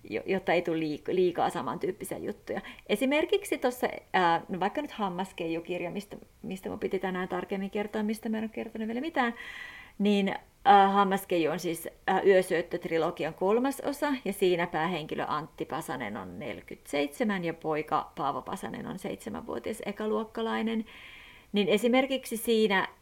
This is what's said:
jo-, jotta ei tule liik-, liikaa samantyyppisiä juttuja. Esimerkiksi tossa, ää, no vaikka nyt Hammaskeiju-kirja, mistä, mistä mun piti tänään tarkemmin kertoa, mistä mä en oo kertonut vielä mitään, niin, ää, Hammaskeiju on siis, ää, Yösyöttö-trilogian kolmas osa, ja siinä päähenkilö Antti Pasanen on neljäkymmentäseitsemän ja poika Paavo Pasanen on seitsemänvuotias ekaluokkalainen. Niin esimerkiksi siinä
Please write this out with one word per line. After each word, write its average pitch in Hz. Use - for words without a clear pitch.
jo-, 202
jotta 190
ei 175
tule 165
liik-, 151
liikaa 175
samantyyppisiä -
juttuja. -
Esimerkiksi 302
tossa, 247
ää, 170
no 185
vaikka 208
nyt 294
Hammaskeiju-kirja, 175
mistä, 196
mistä 190
mun 185
piti 190
tänään 185
tarkemmin 190
kertoa, 208
mistä 220
mä 220
en 220
oo 220
kertonut 220
vielä 233
mitään, 269
niin, 202
ää, 196
Hammaskeiju 190
on -
siis, 165
ää, 190
Yösyöttö-trilogian 175
kolmas 240
osa, 294
ja 190
siinä 175
päähenkilö 156
Antti -
Pasanen 127
on 92
neljäkymmentäseitsemän 202
ja 165
poika 151
Paavo 139
Pasanen -
on 160
seitsemänvuotias -
ekaluokkalainen. 220
Niin 202
esimerkiksi 247
siinä 214